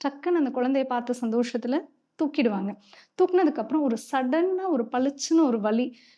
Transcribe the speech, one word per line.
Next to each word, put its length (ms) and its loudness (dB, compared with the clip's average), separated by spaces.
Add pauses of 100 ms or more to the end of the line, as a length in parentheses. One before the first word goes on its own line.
டக்குன்னு 360 0
அந்த 100 0
குழந்தைய 340 0
பார்த்த 360 -4
சந்தோஷத்துல 600 -2 (420)
தூக்கிடுவாங்க. 520 0 (480)
தூக்குனதுக்கு 400 2
அப்புறம் 200 0
ஒரு 140 2 (160)
சடனா 560 0
ஒரு 240 0
பளிச்சுன்னு 480 2
ஒரு 200 4
வலி, 360 0 (220)